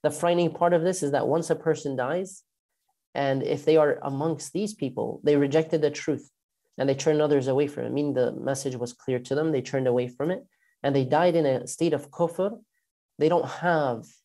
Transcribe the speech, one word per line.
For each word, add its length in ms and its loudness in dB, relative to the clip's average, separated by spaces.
The 80 2
frightening 420 2
part 200 2
of 100 4
this 180 0
is 100 0
that 160 2
once 220 0
a 60 2
person 400 -2
dies, 480 -4
and 280 0
if 220 -2
they 120 6
are 240 4
amongst 520 -4
these 200 -4
people, 500 -6
they 120 4
rejected 460 2
the 100 2
truth 380 -6
and 120 0
they 60 2
turned 260 2
others 260 2
away 200 2
from 180 -6
it, 80 -6
meaning 200 -2
the 180 0
message 440 -4
was 180 -8
clear 260 -4
to 160 -6
them, 160 0
they 100 0
turned 260 -2
away 200 2
from 240 -4
it, 120 -6
and 140 0
they 100 4
died 300 2
in 100 2
a 220 0
state 260 0
of 160 -6
kufr, 500 -4
they 100 4
don't 180 2
have 580 0